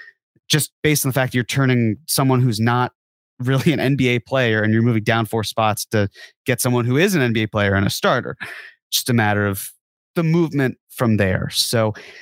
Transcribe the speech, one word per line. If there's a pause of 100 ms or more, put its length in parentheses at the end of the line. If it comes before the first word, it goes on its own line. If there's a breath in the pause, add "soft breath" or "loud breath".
(500 loud breath)
just (120)
based
on
the
fact
you're
turning (100)
someone
who's
not (460)
really
an
N
B
A
player
and
you're
moving
down
four
spots
to (360 loud breath)
get
someone
who
is
an
N
B
A
player
and
a
starter. (540 loud breath)
Just
a
matter
of (440)
the
movement (140)
from
there.
So (280 loud breath)